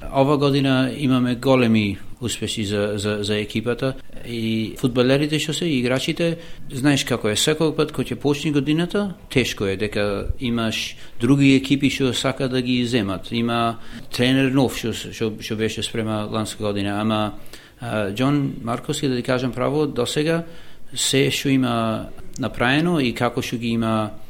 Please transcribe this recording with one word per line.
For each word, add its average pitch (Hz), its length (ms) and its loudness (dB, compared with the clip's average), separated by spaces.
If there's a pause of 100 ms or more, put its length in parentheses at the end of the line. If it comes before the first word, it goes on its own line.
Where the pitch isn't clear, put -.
(120)
Ова 139 260 4
година 135 600 2
имаме 127 380 2
големи 113 600 4 (240)
успеси 110 440 -4
за, 104 300 0
за, 104 260 -2
за 104 160 -2
екипата 117 560 -2 (340)
и 113 520 -2
фудбалерите 135 600 2
што 151 140 -2
се, 175 120 -2
и 143 140 0
играчите. 160 580 0 (340)
Знаеш 135 360 2
како 113 220 0
е, 104 100 0
секој 156 360 2
пат 151 200 0
кога 127 120 -2
ќе 123 120 -4
почне 147 320 0
годината, 170 640 0 (160)
тешко 113 360 2
е, 95 120 -2
дека 101 600 -2
имаш 117 560 -2 (240)
други 139 360 6
екипи 135 340 4
што 127 240 0
сака 131 360 -2
да 127 120 0
ги 123 240 0
земат. 98 460 -2
Има 117 480 0 (320)
тренер 131 400 4
нов 131 280 2
што, 110 140 -2
што, 107 460 -4
што - 160 -6
беше 110 280 -2
спрема 110 480 -2
ланска 107 320 -4
година, 101 360 -2
ама, 110 220 2 (580)
а, 110 320 -2
Џон 139 520 0
Марковски, 131 440 -4
да 127 80 0
ти 120 80 -2
кажам 127 280 0
право, 135 360 0
до 120 180 0
сега 165 380 0 (520)
се 135 360 2
што - 180 0
има 117 600 2 (300)
направено 143 600 2
и 120 140 2
како 120 280 0
што 120 160 -4
ги 117 180 0
има 110 360 0 (180)